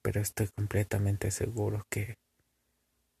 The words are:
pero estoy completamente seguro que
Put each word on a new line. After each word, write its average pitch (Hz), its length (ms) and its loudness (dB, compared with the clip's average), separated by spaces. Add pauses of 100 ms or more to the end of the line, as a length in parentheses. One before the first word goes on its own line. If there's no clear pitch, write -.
pero 104 200 0
estoy 101 280 0
completamente 101 840 2
seguro 104 580 -2
que 104 260 -4 (1040)